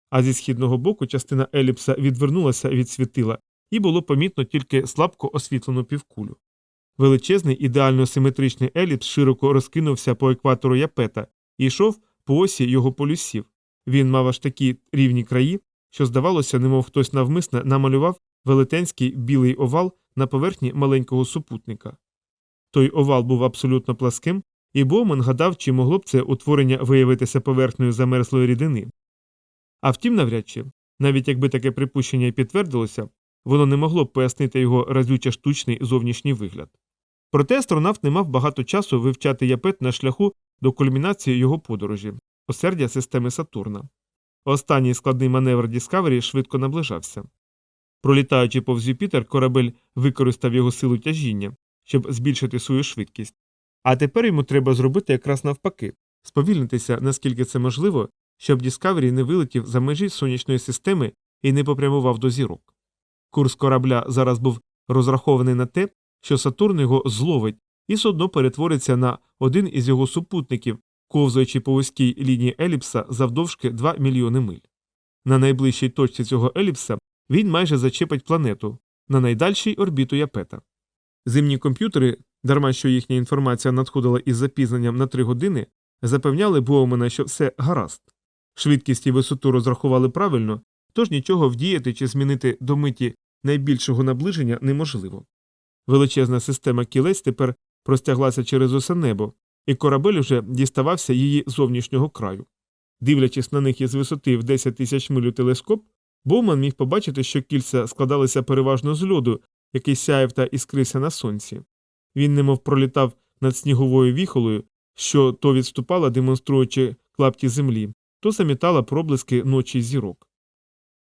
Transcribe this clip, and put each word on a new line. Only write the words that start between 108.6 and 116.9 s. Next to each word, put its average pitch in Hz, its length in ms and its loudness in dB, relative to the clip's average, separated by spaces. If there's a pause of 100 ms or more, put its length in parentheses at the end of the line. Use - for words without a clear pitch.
з 185 160 -2
льоду, 123 300 0 (320)
який 131 240 -2
сяяв 135 360 0
та 131 120 0
іскрився 135 560 -2
на 151 100 -2
сонці. - 520 -8 (540)
Він 143 180 2
немов 139 300 2
пролітав 135 480 0 (280)
над 131 160 0
сніговою 131 580 2
віхолою, 117 500 -2 (300)
що 135 380 2
то 139 220 2
відступала, 135 560 0
демонструючи 131 880 0 (160)